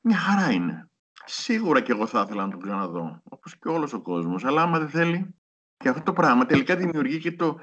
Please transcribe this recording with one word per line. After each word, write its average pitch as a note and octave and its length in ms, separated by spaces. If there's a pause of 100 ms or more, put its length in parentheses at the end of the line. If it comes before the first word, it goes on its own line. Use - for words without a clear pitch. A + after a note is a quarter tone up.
μια A3+ 160
χαρά F#3 340
είναι. F2 380 (360)
Σίγουρα A3 560
και A#2+ 120
εγώ A2 140
θα A2+ 200
ήθελα G2+ 180
να G2 60
τον F#2 120
ξαναδώ, G2 640
όπως - 340
και - 100
όλος D#3+ 240
ο G#2+ 100
κόσμος, F2 420
αλλά D3 180
άμα E3+ 160
δεν D#3 100
θέλει, E3+ 460 (420)
και - 120
αυτό C3+ 140
το - 100
πράγμα C#3 340
τελικά D3 300
δημιουργεί D#3+ 420
και E3+ 140
το, E3 300